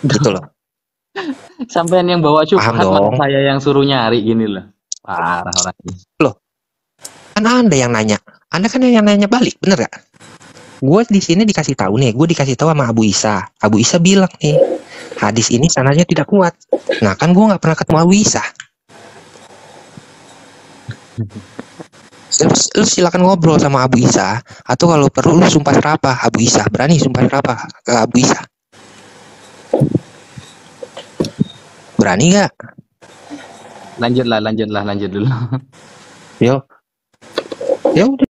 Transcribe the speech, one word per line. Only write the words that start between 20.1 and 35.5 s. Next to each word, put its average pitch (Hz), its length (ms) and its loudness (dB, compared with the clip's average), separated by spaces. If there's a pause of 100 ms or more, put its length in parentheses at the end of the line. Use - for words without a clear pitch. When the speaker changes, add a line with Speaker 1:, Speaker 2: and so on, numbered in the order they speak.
Speaker 1:
Terus - 480 0
lu 214 80 2
silakan 180 400 0
ngobrol 165 320 2
sama 139 240 2
Abu 127 160 2
Isa, 110 400 0 (240)
atau 127 240 0
kalau 151 240 4
perlu 165 320 2
lu 170 80 4
sumpah 147 240 2
serapah 143 480 0
Abu 117 240 0
Isa. 113 240 0
Berani 139 320 2
sumpah 123 240 0
serapah 131 320 -2 (240)
ke 113 160 -4
Abu 113 240 0
Isa? - 160 0 (3500)
Berani 101 320 0
nggak? 196 220 2 (1500)
Speaker 2:
Lanjutlah, 120 400 0
lanjutlah, 107 480 -4
lanjut 101 240 -6
dulu. 101 160 -4 (1120)